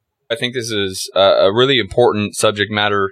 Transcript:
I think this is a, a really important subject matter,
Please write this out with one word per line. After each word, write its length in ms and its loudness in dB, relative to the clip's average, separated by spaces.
I 60 -4
think 180 -6
this 160 -6
is 460 -4
a, 40 4
a 340 4
really 240 2
important 580 0
subject 340 -2
matter, 420 0